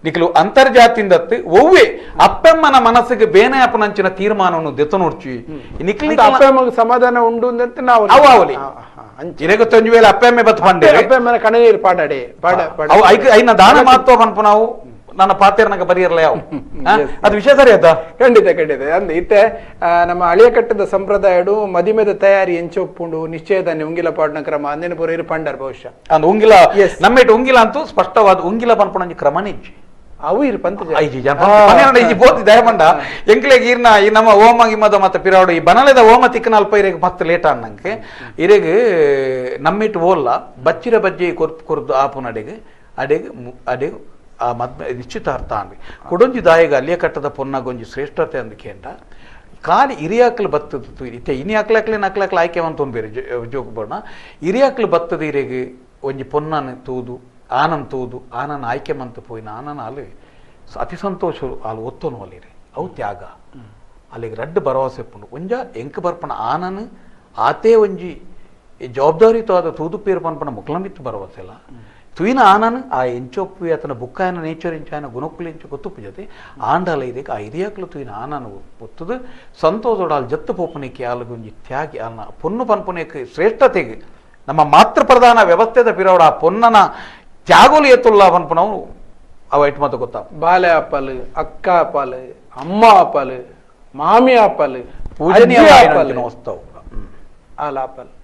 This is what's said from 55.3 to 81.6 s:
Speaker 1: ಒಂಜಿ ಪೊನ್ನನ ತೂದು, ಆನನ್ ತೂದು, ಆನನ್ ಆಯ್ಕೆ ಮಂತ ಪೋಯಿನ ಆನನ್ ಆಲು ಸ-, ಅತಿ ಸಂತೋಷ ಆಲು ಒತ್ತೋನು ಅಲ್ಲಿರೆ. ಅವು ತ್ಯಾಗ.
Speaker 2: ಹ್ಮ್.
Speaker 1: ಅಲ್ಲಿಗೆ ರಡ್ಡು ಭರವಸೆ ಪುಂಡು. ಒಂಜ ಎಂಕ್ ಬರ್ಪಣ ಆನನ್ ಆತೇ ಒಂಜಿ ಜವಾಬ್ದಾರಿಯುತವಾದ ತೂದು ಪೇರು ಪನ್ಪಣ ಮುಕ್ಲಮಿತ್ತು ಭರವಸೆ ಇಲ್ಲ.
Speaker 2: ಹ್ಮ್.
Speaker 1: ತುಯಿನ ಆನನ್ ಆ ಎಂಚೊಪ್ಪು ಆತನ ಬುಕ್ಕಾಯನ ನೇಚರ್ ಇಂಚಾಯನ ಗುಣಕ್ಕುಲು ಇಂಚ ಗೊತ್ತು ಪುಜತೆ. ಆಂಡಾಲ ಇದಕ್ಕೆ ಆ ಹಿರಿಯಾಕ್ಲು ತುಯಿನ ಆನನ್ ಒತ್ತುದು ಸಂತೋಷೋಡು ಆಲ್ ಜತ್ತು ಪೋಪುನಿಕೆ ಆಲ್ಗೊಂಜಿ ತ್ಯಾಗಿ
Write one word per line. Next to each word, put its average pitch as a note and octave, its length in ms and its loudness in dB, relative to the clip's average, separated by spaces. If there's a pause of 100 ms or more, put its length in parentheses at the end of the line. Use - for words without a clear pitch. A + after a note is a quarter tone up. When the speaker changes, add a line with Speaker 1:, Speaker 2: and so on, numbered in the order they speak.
Speaker 1:
ಒಂಜಿ C3+ 220 -10
ಪೊನ್ನನ D3 500 -8 (120)
ತೂದು, B2 480 -14 (180)
ಆನನ್ C#3+ 340 -4
ತೂದು, B2+ 360 -14 (120)
ಆನನ್ C#3 300 -12
ಆಯ್ಕೆ C#3 280 -10
ಮಂತ B2+ 260 -14
ಪೋಯಿನ A2 300 -20
ಆನನ್ C#3 320 -18
ಆಲು B2+ 340 -18 (580)
ಸ-, - 60 -18
ಅತಿ - 180 -10
ಸಂತೋಷ F#3+ 380 -8 (300)
ಆಲು A2 160 -12
ಒತ್ತೋನು A#2+ 420 -14
ಅಲ್ಲಿರೆ. F2+ 340 -20 (200)
ಅವು F3+ 120 -12
ತ್ಯಾಗ. G2+ 340 -14
Speaker 2:
ಹ್ಮ್. - 400 -20 (500)
Speaker 1:
ಅಲ್ಲಿಗೆ A#2 220 -14
ರಡ್ಡು D#3+ 260 -8
ಭರವಸೆ C3 420 -6
ಪುಂಡು. G#2 300 -20
ಒಂಜ F3 200 -12 (240)
ಎಂಕ್ C#3+ 240 -14
ಬರ್ಪಣ E3 320 -10
ಆನನ್ F3 560 -8 (500)
ಆತೇ A3 360 0
ಒಂಜಿ F#3 480 -4 (720)
ಜವಾಬ್ದಾರಿಯುತವಾದ F3 760 0
ತೂದು E3 280 -12
ಪೇರು F3+ 220 -4
ಪನ್ಪಣ D3+ 280 -10
ಮುಕ್ಲಮಿತ್ತು D3+ 540 -12
ಭರವಸೆ G2+ 380 -14
ಇಲ್ಲ. F#2+ 120 -20
Speaker 2:
ಹ್ಮ್. - 260 -20 (380)
Speaker 1:
ತುಯಿನ A#3 280 -4
ಆನನ್ A3+ 480 0
ಆ C3 120 -4
ಎಂಚೊಪ್ಪು C3 680 -10
ಆತನ D3+ 200 -8
ಬುಕ್ಕಾಯನ E3+ 480 -10
ನೇಚರ್ D#3+ 340 -10
ಇಂಚಾಯನ D3+ 320 -14
ಗುಣಕ್ಕುಲು D#3 420 -14
ಇಂಚ D#3+ 120 -20 (100)
ಗೊತ್ತು C#3+ 200 -14
ಪುಜತೆ. A#2 380 -20 (340)
ಆಂಡಾಲ D#3 400 -4
ಇದಕ್ಕೆ B2+ 300 -12
ಆ A2+ 40 -8
ಹಿರಿಯಾಕ್ಲು F3 500 -12
ತುಯಿನ C3+ 240 -18
ಆನನ್ A2+ 520 -16 (200)
ಒತ್ತುದು B3 440 -14 (340)
ಸಂತೋಷೋಡು F#3+ 540 -4
ಆಲ್ B2+ 140 -6
ಜತ್ತು D#3+ 260 -10
ಪೋಪುನಿಕೆ C#3+ 500 -12
ಆಲ್ಗೊಂಜಿ A#2+ 460 -12
ತ್ಯಾಗಿ C#3+ 480 -14